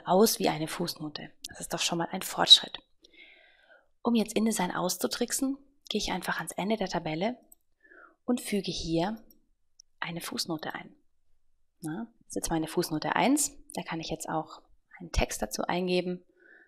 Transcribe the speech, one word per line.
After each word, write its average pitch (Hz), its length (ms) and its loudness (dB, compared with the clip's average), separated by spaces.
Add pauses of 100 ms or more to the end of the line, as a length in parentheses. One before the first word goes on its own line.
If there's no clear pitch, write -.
aus 196 320 6
wie 160 100 2
eine 156 200 0
Fußnote. - 640 -8 (180)
Das - 100 -16
ist - 140 -8
doch - 60 -2
schon - 180 0
mal 165 140 0
ein 190 100 -6
Fortschritt. - 640 6 (1200)
Um 233 100 2
jetzt 214 200 2
InDesign 214 360 2
auszutricksen, 240 880 -2 (320)
gehe - 80 -2
ich 208 140 -2
einfach 180 260 -4
ans 165 140 -6
Ende 208 260 -2
der 190 120 -2
Tabelle 170 460 -2 (920)
und 247 160 0
füge 196 300 -2
hier 170 460 0 (840)
eine 170 220 -8
Fußnote - 540 -6
ein. - 180 -16 (880)
Na, 175 260 -6 (120)
das - 80 -20
ist - 80 -12
jetzt - 160 -4
meine 160 160 0
Fußnote 156 480 0
eins. 262 420 2 (160)
Da - 80 -6
kann 170 180 -6
ich 160 100 -8
jetzt 156 200 -6
auch 160 320 -6 (380)
einen 170 140 -12
Text - 280 0
dazu - 220 -4
eingeben. 180 600 0 (440)